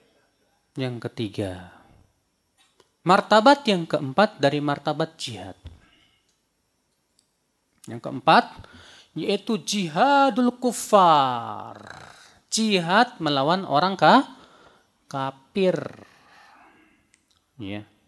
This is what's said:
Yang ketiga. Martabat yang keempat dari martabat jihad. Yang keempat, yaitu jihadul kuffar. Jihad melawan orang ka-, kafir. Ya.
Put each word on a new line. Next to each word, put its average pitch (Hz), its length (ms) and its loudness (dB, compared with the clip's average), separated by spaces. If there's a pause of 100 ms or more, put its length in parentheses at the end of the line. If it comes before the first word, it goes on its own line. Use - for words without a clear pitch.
(760)
Yang 123 320 -8
ketiga. 98 640 -8 (1300)
Martabat 214 640 4
yang 180 240 -2
keempat 156 480 -2
dari 139 240 0
martabat 147 560 -6
jihad. 95 400 -14 (2250)
Yang 113 160 -14
keempat, 139 400 2 (720)
yaitu 196 400 -4
jihadul 240 1040 0
kuffar. 123 1200 0 (680)
Jihad 208 720 0
melawan 156 480 0
orang 175 280 0
ka-, 208 320 6 (800)
kafir. 165 680 -4 (1800)
Ya. 104 240 -12 (240)